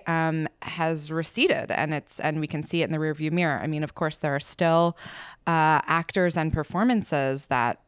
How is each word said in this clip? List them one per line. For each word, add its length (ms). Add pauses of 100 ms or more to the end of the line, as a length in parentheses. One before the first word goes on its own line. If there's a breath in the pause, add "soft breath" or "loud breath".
um, 420 (140)
has 480
receded, 600
and 220
it's, 280
and 200
we 60
can 160
see 180
it 60
in 60
the 40
rearview 340
mirror. 320
I 40
mean, 180
of 100
course, 220
there 180
are 60
still, 560 (500 loud breath)
uh, 400
actors 520
and 120
performances 960
that, 420